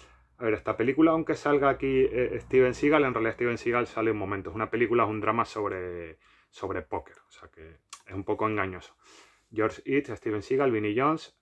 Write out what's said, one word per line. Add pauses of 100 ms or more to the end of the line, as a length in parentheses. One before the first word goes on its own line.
(380)
A
ver,
esta
película,
aunque
salga
aquí,
eh,
Steven
Seagal,
en
realidad
Steven
Seagal
sale
un
momento.
Es
una
película,
es
un
drama
sobre, (320)
sobre
póker. (100)
O
sea
que (240)
es
un
poco
engañoso. (560)
George
Eads,
Steven
Seagal,
Vinnie
Jones,